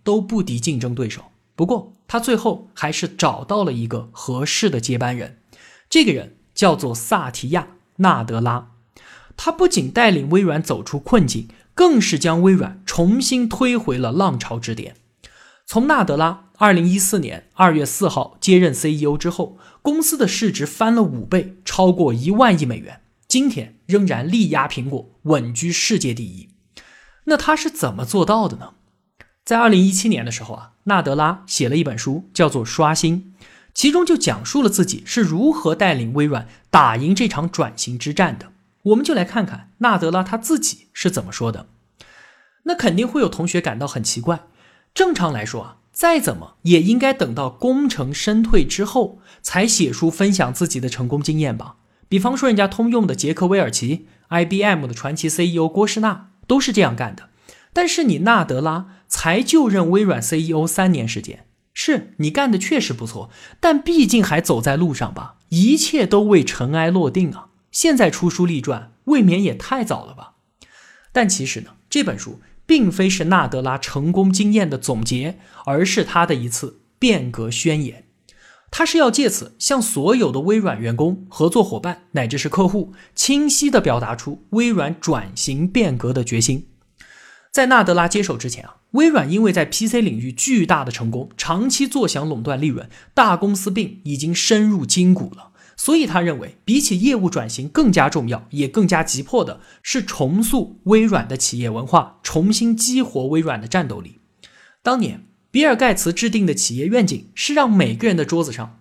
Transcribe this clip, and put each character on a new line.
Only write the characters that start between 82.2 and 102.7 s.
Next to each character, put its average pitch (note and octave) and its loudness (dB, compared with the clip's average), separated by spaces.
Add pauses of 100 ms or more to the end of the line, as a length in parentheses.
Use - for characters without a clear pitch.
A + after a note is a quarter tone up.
至 C#3 -4
是 C#3+ -4
客 F3+ 2
户， F#3+ -4 (220)
清 C#4+ 0
晰 C#4+ 0
地 B3+ 4
表 A#2+ 0
达 A#2 -6
出 C#3+ -12
微 A#3 2
软 E3 -2
转 A2+ -4
型 C#3+ -2
变 F#3 0
革 A#2+ -2
的 B2+ -2
决 A#2 -2
心。 B2+ -2 (840)
在 C4+ 2
纳 B3 6
德 F3+ 2
拉 E3+ 4
接 G3+ -2
手 F3+ -4
之 A2+ -10
前 - -12
啊， - -20 (160)
微 D4 4
软 E3+ 2
因 G3 2
为 G#3 4
在 E3 0
P - -2
C A#3 0
领 C#3 0
域 B2 -6
巨 G#3 0
大 D3+ 0
的 B2 -8
成 A#2 -6
功， B2 -6
长 F#3+ -2
期 C4+ 0
坐 A3+ 0
享 D3+ -4
垄 C3+ -6
断 C3+ -4
利 D3+ 0
润， C3 -4 (280)
大 A3 4
公 G3 0
司 F#3+ -6
病 F#3 -6
已 D3 -6
经 D#3 -4
深 G#3+ 2
入 F#3 0
筋 F3+ 4
骨 - -4
了。 - -20 (260)
所 - 0
以 D#4+ 4
他 F3 0
认 E3 -2
为， - -16
比 A#3+ 2
起 G3+ 0
业 B3+ 2
务 F#3+ 2
转 A2+ -4
型 C3 -8
更 C#4 2
加 D#3 4
重 C#3+ -2
要， A#2 -6
也 C#3+ -2
更 G3 2
加 F3+ 2
急 C#3 -4
迫 A3+ -2
的 A2+ -10 (200)
是 B3+ -4
重 D#3+ -2
塑 - -2
微 A3 4
软 G3 2
的 B2+ -8
企 C3 -4
业 A#2+ -4
文 A#2 -6
化， - 0
重 F#3 0
新 A3+ 0